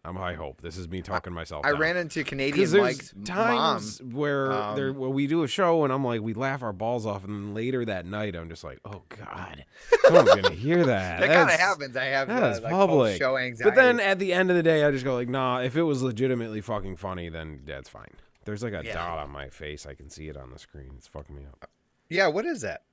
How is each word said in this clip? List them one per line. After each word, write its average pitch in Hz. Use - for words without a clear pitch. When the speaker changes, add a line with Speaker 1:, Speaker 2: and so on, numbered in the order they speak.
Speaker 1:
I'm 87
high 90
hope. 76
This 85
is 90
me 90
talking 90
myself 80
Speaker 2:
I 143
Speaker 1:
down. 143
Speaker 2:
ran 170
into 160
Canadian 143
Speaker 1:
'Cause 156
there's 202
Speaker 2:
Mike's -
Speaker 1:
times 156
Speaker 2:
mom, 127
Speaker 1:
where 139
Speaker 2:
um, 107
Speaker 1:
there, 135
where 131
we 139
do 160
a 139
show 170
and 135
I'm 135
like, 117
we 110
laugh 135
our 113
balls 110
off, 101
and 101
then 101
later 120
that 95
night 104
I'm 82
just 82
like, 71
"Oh 98
God, -
someone's -
gonna -
hear 156
Speaker 2:
<laughs> -
Speaker 1:
that." 95
Speaker 2:
That -
kinda 160
Speaker 1:
That's, 165
Speaker 2:
happens. 143
I 131
have, 135
Speaker 1:
that's 175
Speaker 2:
uh, -
like, 135
Speaker 1:
public. 151
Speaker 2:
post-show 131
Speaker 1:
But 214
then 247
Speaker 2:
anxiety. 214
Speaker 1:
at 190
the 185
end 185
of 180
the 175
day, 156
I 147
just 131
go 135
like, 123
"Nah, 127
if 127
it 165
was 147
legitimately 117
fucking 98
funny, 90
then 80
that's 69
fine." 50
There's, 104
like, 117
a 95
Speaker 2:
Yeah. 113
Speaker 1:
dot 85
on 73
my 71
face. 76
I 71
can 71
see 78
it 69
on 65
the -
screen. 67
It's 65
fucking 76
me 69
up. -
Speaker 2:
Yeah, 175
what 170
is 311
that? 98